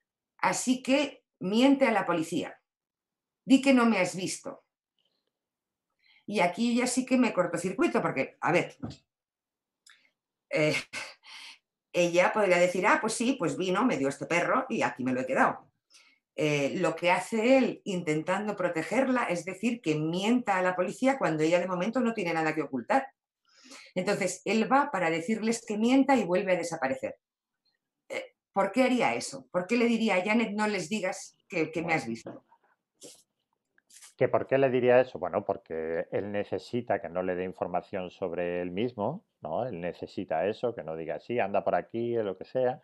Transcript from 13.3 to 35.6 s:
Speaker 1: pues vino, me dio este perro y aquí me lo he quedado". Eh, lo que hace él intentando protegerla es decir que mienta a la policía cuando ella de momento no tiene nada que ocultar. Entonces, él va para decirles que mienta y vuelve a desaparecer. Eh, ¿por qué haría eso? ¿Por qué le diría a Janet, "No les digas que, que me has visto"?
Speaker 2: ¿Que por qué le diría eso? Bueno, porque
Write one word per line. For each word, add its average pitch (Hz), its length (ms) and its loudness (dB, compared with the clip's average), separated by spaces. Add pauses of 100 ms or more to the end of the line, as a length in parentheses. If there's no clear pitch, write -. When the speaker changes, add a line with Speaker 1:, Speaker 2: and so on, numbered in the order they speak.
Speaker 1:
pues 147 200 -2
vino, 190 280 0
me 185 120 2
dio 135 120 0
este - 160 -6
perro 180 440 0
y 196 140 -2
aquí 123 200 -2
me 127 100 -2
lo 127 80 -2
he 127 40 -4
quedado". - 460 0 (640)
Eh, 147 420 0
lo 160 180 0
que 175 160 2
hace 220 460 4
él 226 280 0
intentando 180 720 -2
protegerla 220 680 0
es 175 200 -4
decir 214 360 -4
que 151 140 0
mienta 185 640 0
a 185 60 0
la 185 120 0
policía 254 440 0
cuando 160 240 0
ella 170 160 4
de 180 80 -2
momento 190 340 -2
no 226 120 0
tiene 175 200 -4
nada 156 220 0
que 156 80 -2
ocultar. - 440 0 (880)
Entonces, 185 500 -2
él 220 260 2
va 285 200 4
para 180 200 0
decirles 214 560 -2
que 214 100 -4
mienta 269 400 4
y 208 80 2
vuelve 180 280 2
a 170 40 4
desaparecer. 156 580 -6 (960)
Eh, - 260 -10 (180)
¿por 196 180 0
qué 254 120 2
haría 220 320 2
eso? - 360 -10
¿Por 180 160 -2
qué 240 100 2
le 233 100 2
diría 220 300 2
a 185 80 0
Janet, 214 300 2
"No 214 120 0
les 185 220 -4
digas 196 480 -6 (120)
que, 160 220 -2
que 165 120 -4
me 165 100 -2
has 131 140 -2
visto"? - 380 -10 (1700)
Speaker 2:
¿Que 127 100 2
por - 200 0
qué 131 100 2
le 135 120 4
diría 123 300 6
eso? 123 200 0
Bueno, 87 260 -2
porque 82 640 -4